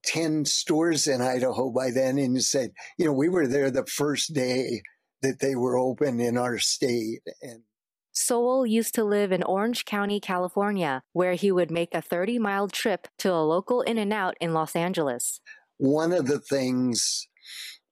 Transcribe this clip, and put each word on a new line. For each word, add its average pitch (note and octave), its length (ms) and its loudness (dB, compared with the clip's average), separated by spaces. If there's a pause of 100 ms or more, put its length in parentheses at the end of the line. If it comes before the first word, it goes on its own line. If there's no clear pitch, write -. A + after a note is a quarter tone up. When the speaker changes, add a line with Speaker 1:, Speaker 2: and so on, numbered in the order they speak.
Speaker 1:
ten D#3 440 0
stores D#3+ 600 0
in C3+ 140 2
Idaho B2+ 500 0
by B2+ 200 0
then. C3 280 2
And C3 160 2
you C3 60 0
say, B2 300 0 (280)
you F3 60 2
know, D#3 80 4
"We C#3 160 2
were F3 180 2
there C3+ 240 2
the B2+ 160 -2
first C#3+ 460 -2
day B2+ 500 0 (400)
that C3+ 180 0
they C#3 140 2
were B2 220 2
open B2+ 440 0
in A#2+ 180 2
our B2 200 0
state." A#2+ 640 -2 (220)
And A#2 200 -18 (500)
Speaker 2:
Sowell B3 520 2
used A3+ 300 0
to A3+ 100 2
live G#3 260 2
in F3+ 120 0
Orange G#3+ 420 -2
County, G3+ 360 -2
California, F3+ 800 -2 (100)
where F3+ 220 2
he G3 180 2
would F3 180 2
make E3+ 240 -2
a E3+ 60 0
thirty-mile G3+ 680 -2
trip G3 400 -2 (100)
to F#3+ 140 2
a D#3+ 120 2
local F#3+ 380 2
In-N-Out G#3 580 -2
in E3 140 -2
Los D#3+ 200 -2
Angeles. E3 680 -2 (360)
Speaker 1:
One D3+ 360 2
of E3 140 0
the C#3+ 140 0
things B2+ 880 -2 (640)